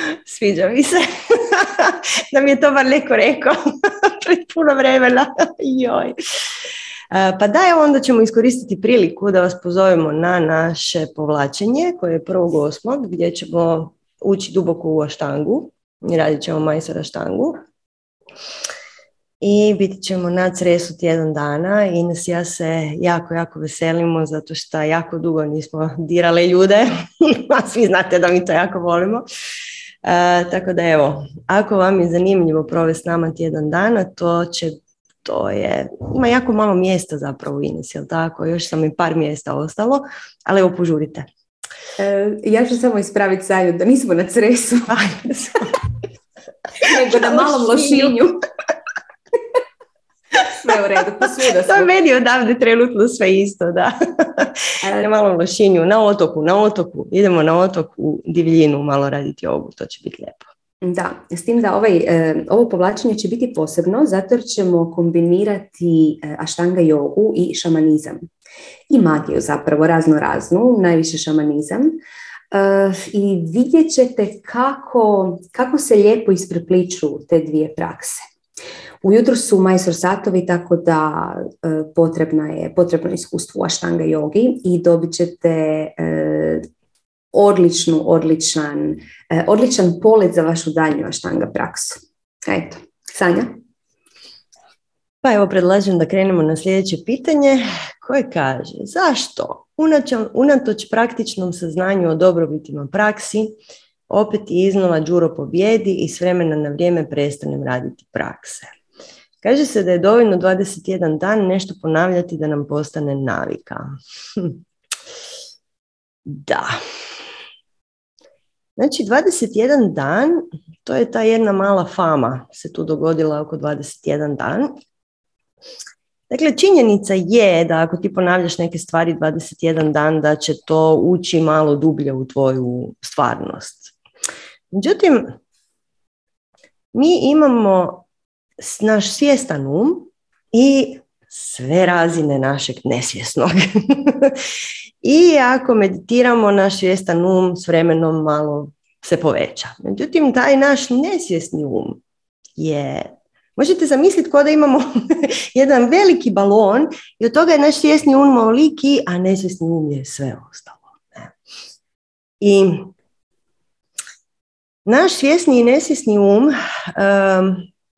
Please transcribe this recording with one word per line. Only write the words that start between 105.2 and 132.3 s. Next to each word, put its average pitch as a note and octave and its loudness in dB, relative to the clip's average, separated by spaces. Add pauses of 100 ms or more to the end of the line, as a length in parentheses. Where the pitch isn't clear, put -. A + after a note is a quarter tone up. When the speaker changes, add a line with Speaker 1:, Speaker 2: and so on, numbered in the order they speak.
Speaker 1:
pobijedi F#3+ 0
i E3 -4
s - -14
vremena F3 0
na D3+ -4
vrijeme D#3+ -2
prestanem C#3+ -6
raditi B2+ -8
prakse?” - -12 (600)
Kaže C#4 2
se G#3 -2
da F3+ 0
je F3 2
dovoljno G#3 4
dvadeset F#3 -2
jedan F3 -2
dan G3 0
nešto F#3+ -4
ponavljati F3 -2
da D3+ -4
nam D3 -4
postane D3 -6
navika. - -6 (600)
Hm. F3+ -4 (1800)
Da. - -6 (2000)
Znači, C#4+ -2
dvadeset C4 0
jedan A3+ 2
dan, D#3+ 0 (540)
to - -6
je A#3 -2
ta A3+ -4
jedna A3 2
mala G3 0
fama C3+ -2
se - -18
tu E3 -6
dogodila D#3 -2
oko D3+ -10
dvadeset D3 -8
jedan D3 -4
dan. G3 -4 (1600)
Dakle, C#4 0
činjenica A3 4
je F#3 4
da E3 0
ako E3 -2
ti G3 -6
ponavljaš F3+ 0
neke E3+ -4
stvari E3 -2
dvadeset D#3 -6
jedan D#3+ 0
dan, D#3 0
da D3+ 2
će D3+ -4 (120)
to D#3+ 4
ući F3 0
malo D#3 2
dublje C#3+ 0
u C3 -6
tvoju B2+ -4 (120)